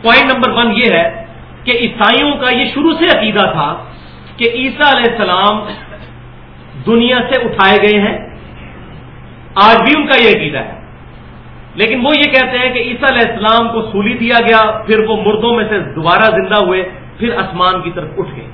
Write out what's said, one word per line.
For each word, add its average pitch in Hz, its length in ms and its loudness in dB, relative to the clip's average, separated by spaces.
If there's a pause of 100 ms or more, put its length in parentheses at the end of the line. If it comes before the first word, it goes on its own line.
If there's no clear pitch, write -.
پوائنٹ 262 300 2
نمبر 240 180 0
ون 226 260 0
یہ 233 160 2
ہے 170 320 0 (400)
کہ 247 60 -4
عیسائیوں 240 640 0
کا 254 140 -2
یہ 247 140 0 (100)
شروع 302 180 2
سے - 260 2
عقیدہ 208 340 0
تھا 156 320 -4 (520)
کہ 233 80 -2 (100)
عیسیٰ 269 420 0
علیہ 233 160 2
السلام 202 520 0 (1200)
دنیا 233 300 4
سے 254 240 0
اٹھائے 202 380 2
گئے 208 220 4
ہیں، 214 180 -2 (1400)
آج 214 280 6
بھی 294 180 2
ان - 60 -2
کا 240 180 2
یہ 214 60 6
عقیدہ 147 280 -2
ہے۔ 107 220 -10 (920)
لیکن 233 320 0
وہ 294 120 2
یہ 285 140 2
کہتے 254 260 2
ہیں 254 160 -2
کہ 247 40 -4
عیسیٰ 247 320 -2
علیہ 233 220 0
السلام 226 360 2
کو 220 140 -2
سولی 202 320 -2
دیا 233 260 0
گیا، 220 300 4
پھر 214 380 0
وہ 220 80 0
مردوں 214 400 0
میں 214 120 0
سے 208 100 -2
دوبارہ 165 460 0
زندہ 208 400 2
ہوئے، 185 240 -2 (300)
پھر 233 180 -2
آسمان 180 460 -2
کی 170 80 -8
طرف 165 180 -10 (100)
اٹھ 151 180 -6
گئے۔ - 180 -16